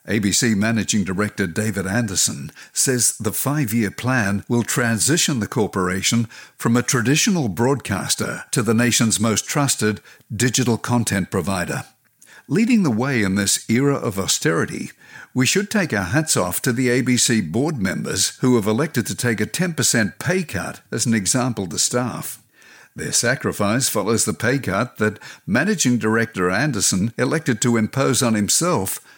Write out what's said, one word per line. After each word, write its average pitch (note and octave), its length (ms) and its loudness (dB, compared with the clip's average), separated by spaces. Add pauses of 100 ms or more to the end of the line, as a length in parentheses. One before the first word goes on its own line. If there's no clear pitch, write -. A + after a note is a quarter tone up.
A G2+ 120 0
B G2 120 0
C A2+ 240 2
Managing G#2+ 480 0
Director G2 440 -2
David G2 400 -2
Anderson F#2+ 680 -2 (220)
says - 420 0
the G#2 160 -4
five-year A#2 580 0
plan G2+ 600 0
will A#2+ 140 2
transition B2 760 0
the G2 60 -2
corporation G2 800 0 (320)
from A#2+ 180 2
a B2 60 4
traditional C#3 680 2
broadcaster A#2 1000 -2
to B2+ 120 0
the A2 120 2
nation's A#2 440 2
most G#2+ 280 0
trusted A#2+ 560 0 (320)
digital A#2 420 2
content G#2 540 0
provider. F#2+ 540 -2 (640)
Leading A3 340 4
the D#3 80 4
way A#2+ 320 0
in F#2+ 140 2
this G2 340 0
era C#3 240 4
of G2+ 240 -4
austerity, - 720 -2 (420)
we B2+ 140 2
should G3+ 240 0
take F#3 240 0
our G2+ 100 2
hats C#3+ 320 0
off F2+ 240 0
to B2+ 140 0
the B2 160 2
A B2 100 4
B B2 160 2
C A2+ 240 2
board A#2 400 -2
members F2 600 -2
who B2+ 160 4
have G2+ 100 2
elected A#2 400 0
to G#2 100 -6
take A#2 240 0
a G#2 60 0
ten E3+ 260 -4
percent A2+ 460 0
pay F#3 240 0
cut F2 400 -8 (100)
as A#2+ 140 -2
an A#2 80 4
example A2 520 0
to E2+ 120 -8
staff. A#2+ 600 -4 (540)
Their - 180 -8
sacrifice A2+ 760 0
follows G#2+ 380 0
the F#2+ 80 -2
pay B2+ 240 0
cut A2 400 -2
that G#2+ 200 0 (280)
Managing C3 500 2
Director A2 540 0
Anderson A2 680 0
elected C3+ 460 0
to A#2 160 4
impose C3+ 440 0
on A#2 120 2
himself A#2 640 0 (180)